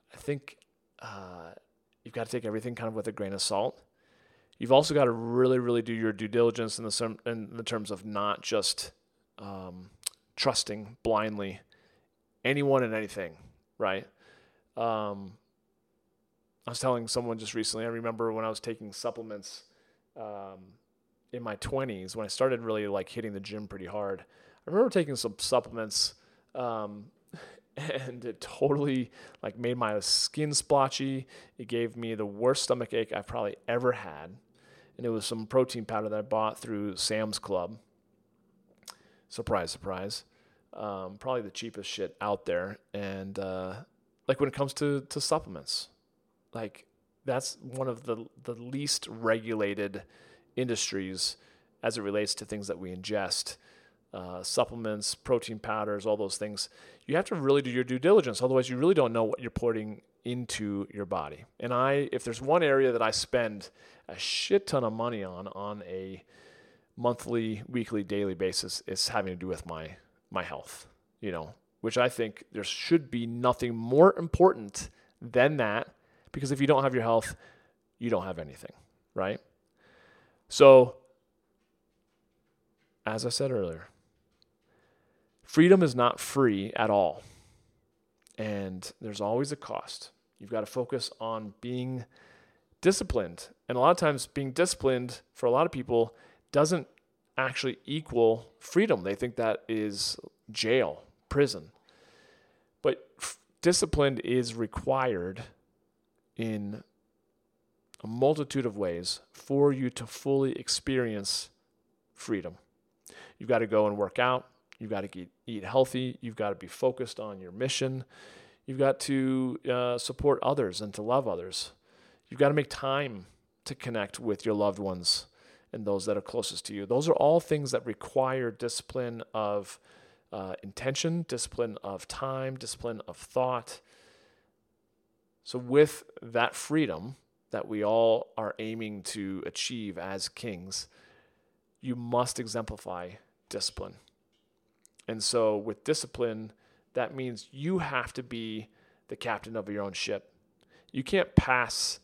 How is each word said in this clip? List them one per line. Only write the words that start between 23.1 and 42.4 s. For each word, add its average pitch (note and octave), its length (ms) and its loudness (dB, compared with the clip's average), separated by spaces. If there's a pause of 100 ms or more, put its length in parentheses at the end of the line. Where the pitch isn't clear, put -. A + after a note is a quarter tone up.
the G2 80 -6
gym G2+ 280 -10
pretty F#2+ 180 -10
hard, G2 380 -6 (420)
I - 40 -8
remember G#3+ 200 4
taking D3 240 2
some G#2+ 240 -4
supplements, A#2 760 0 (400)
um, A2 520 -6 (340)
<laughs> - 360 -20
and C3 480 -8
it A#2+ 160 -8
totally, C#3 720 0 (320)
like, G#2+ 160 -8
made A#2+ 180 -2
my G#2+ 240 0
skin - 540 0
splotchy. C3+ 720 2 (320)
It A2+ 100 -12
gave A#2 280 -2
me A2+ 180 -4
the G#2+ 120 -2
worst A2+ 380 2
stomach A#2+ 300 0
ache A2+ 180 0
I've - 140 -4
probably A2 300 -4 (120)
ever A#2+ 240 4
had. F2+ 440 -10 (600)
And A#2+ 80 -8
it A#2+ 60 0
was A2 160 -2
some A2+ 200 -4
protein B2+ 380 2
powder G#2+ 240 -4
that G#2+ 100 -2
I G#2+ 40 -2
bought A2 360 0
through G#2 380 -4
Sam's G#2+ 420 -2
Club. F#2+ 400 -4 (1500)
Surprise, - 440 -2
surprise. F#2+ 520 -8 (480)
Um, G2 460 -8
probably B2+ 240 -2
the G2 80 -12
cheapest - 400 -10
shit F#2 300 -6
out G2+ 260 -2